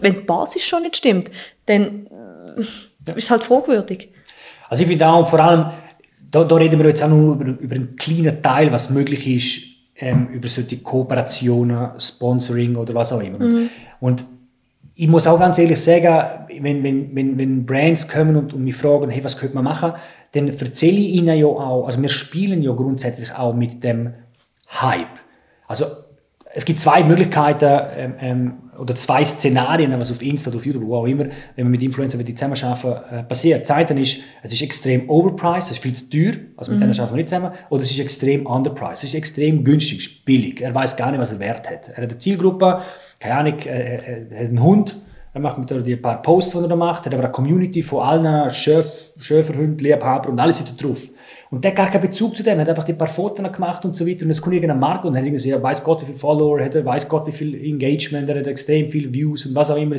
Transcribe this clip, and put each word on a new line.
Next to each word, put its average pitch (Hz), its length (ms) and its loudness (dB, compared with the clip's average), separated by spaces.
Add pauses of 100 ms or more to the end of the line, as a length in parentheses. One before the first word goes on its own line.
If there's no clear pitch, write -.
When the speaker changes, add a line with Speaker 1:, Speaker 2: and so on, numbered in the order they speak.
Speaker 1:
wenn 202 140 2
die 196 60 -8
Basis - 420 -4
schon 339 200 -2
nicht 339 140 -6
stimmt, 190 340 0 (360)
dann, 208 400 0
äh, - 560 -14 (440)
Speaker 2:
Ja. 160 80 -8
Speaker 1:
ist 226 100 0
es - 60 2
halt 226 140 4
fragwürdig. 247 640 0 (640)
Speaker 2:
Also 123 140 2
ich 160 40 0
finde 165 180 4
auch, 165 220 6
vor 160 120 4
allem, 160 260 6 (640)
da, 160 140 6
da 160 100 6
reden 160 240 6
wir 151 80 6
jetzt 151 160 4
auch 151 60 2
nur 151 260 6
über, 127 120 -4 (140)
über 127 140 -8
einen 127 220 -6
kleinen 156 460 -2
Teil, 139 300 4
was 120 180 0
möglich 139 360 0
ist, 123 400 -2 (320)
ähm, 127 300 0
über 120 200 -8
solche 120 300 -6
Kooperationen, 120 1200 0
Sponsoring 120 760 -2
oder 117 180 -6
was 117 180 0
auch 117 80 -2
immer. 98 180 -10
Speaker 1:
Mhm. 233 300 2 (320)
Speaker 2:
Und 127 240 0 (760)
ich 160 100 2
muss 165 180 6
auch 165 120 8
ganz 180 200 4
ehrlich 165 200 4
sagen, 165 680 4 (140)
wenn, 143 220 -2
wenn, 139 320 -2
wenn, 135 240 0
wenn 131 280 -2
Brands 151 420 2
kommen 156 260 2
und, 147 200 0
und 131 100 -4
mich 127 120 -2
fragen, 143 340 2
„Hey, 127 120 -4
was 131 160 -4
könnte 135 160 -6
man 127 100 0
machen?“, 156 280 -2 (400)
dann 143 160 0
erzähle 156 500 2
ich 196 160 0
ihnen 165 240 4
ja 151 80 6
auch, 131 400 0
also 127 140 -2
wir 139 80 0
spielen 180 540 0
ja 131 100 0
grundsätzlich 123 600 -4
auch 120 200 -2
mit 120 300 -4
dem 117 300 -2 (640)
Hype. 127 260 0 (600)
Also 117 160 -2 (720)
es 147 100 -6
gibt 156 160 -2
zwei 156 240 6
Möglichkeiten, 151 760 4 (140)
ähm, 127 260 -8
ähm, 127 320 -2 (260)
oder 123 160 -6
zwei 139 300 2
Szenarien, 143 720 2
was 120 120 -4
auf 120 120 -8
Insta 139 280 -4
oder 117 80 -6
auf 120 80 -8
YouTube, 131 200 -6
wo 120 100 -4
auch 117 100 -2
immer, 135 180 0 (300)
wenn 127 100 -4
man 123 60 2
mit 123 120 2
Influencern 131 420 -4
die 120 100 -10
zusammenarbeiten, 127 800 -6
äh, 117 80 -8
passiert. 131 400 0
Das - 80 -4
eine 147 300 2
ist, 135 180 -2 (240)
es 110 100 -8
ist 120 100 0
extrem 127 460 0
overpriced, 175 600 2
es - 20 -8
ist 117 100 -8
viel 127 120 -4
zu - 160 -8
teuer, 170 220 2 (240)
also - 160 -8
mit - 80 2
Speaker 1:
Mhm. - 40 4
Speaker 2:
denen 123 160 2
arbeiten 113 120 -4
wir 123 40 -4
nicht 160 120 -2
zusammen, 180 240 -4 (180)
oder 135 120 0
es 123 80 0
ist 131 100 -2
extrem 139 460 -2
underpriced, 120 580 -4
es - 0 -
ist 131 100 -4
extrem 151 500 0
günstig, 147 340 2
es - 80 -10
ist - 180 -20
billig. 117 380 0
Er 123 120 -6
weiß 131 220 0
gar 131 140 -2
nicht, 139 100 -2
was 110 120 -2
er 104 60 -10
wert 104 320 -8
hat. - 180 -16
Er - 140 -12
hat 117 80 -6
eine 117 80 -12
Zielgruppe, 185 600 2 (380)
keine 113 160 -4
Ahnung, 151 260 0
äh, 127 340 -6
äh, 113 360 -12
er 107 100 -12
hat 117 80 -4
einen 120 140 2
Hund, 202 340 4 (360)
er 135 80 -8
macht 143 180 -4
mit 127 120 -8
der, 135 100 -4
die 120 160 -2
paar 117 240 -4
Posts, 180 320 2
die 175 60 -4
er 170 100 -2
da 170 80 0
macht, 170 300 -2
hat 135 80 -4
aber 127 100 -2
eine 123 80 -4
Community 170 500 0
von 139 200 -4
allen 151 480 2
Schäf-, 156 680 0
Schäferhunden, 156 580 0
Liebhaber 139 520 0
und 123 80 -4
alles 165 200 2
sind - 120 -6
da - 160 -10
drauf. - 220 -6 (400)
Und 131 140 -8
der 190 80 2
hat 190 60 -4
gar 190 140 2
keinen 196 100 2
Bezug 196 360 -2
zu 214 60 -8
dem, 196 160 2
hat 151 100 0
einfach 160 140 0
die 170 100 -4
paar 160 140 -2
Fotos 196 460 -6
gemacht 175 320 -6
und 175 100 -4
so 170 100 -4
weiter. 170 200 -4
Und 160 60 0
es 156 120 -2
kommt 180 140 0
irgendein 160 240 0
Markt 185 240 -2
und 143 120 0
hat 131 80 -2
irgendwie, 135 240 -2
ja, 135 140 0
weiss - 220 -2
Gott, 160 180 0
wie 135 40 -12
viele 139 120 -14
Follower 151 420 2
hat 135 140 -4
er, 151 100 0
weiss 147 240 -2
Gott, 156 200 -2
wie 151 40 -8
viel 151 220 -6
Engagement, 143 720 -4
er 143 120 -4
hat 139 80 -6
extrem 151 400 0
viele 143 260 -4
Views 147 320 -4
und 131 80 -8
was 147 160 2
auch 147 60 0
immer. 151 220 -2